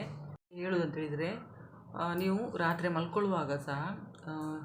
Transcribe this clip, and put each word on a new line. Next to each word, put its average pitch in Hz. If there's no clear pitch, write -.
ಹೇಳೋದಂತ 175
ಹೇಳಿದ್ರೆ, 156
ಆ, 170
ನೀವು 190
ರಾತ್ರಿ 170
ಮಲ್ಕೊಳ್ಳುವಾಗ 170
ಸಹ, 143
ಆ, 156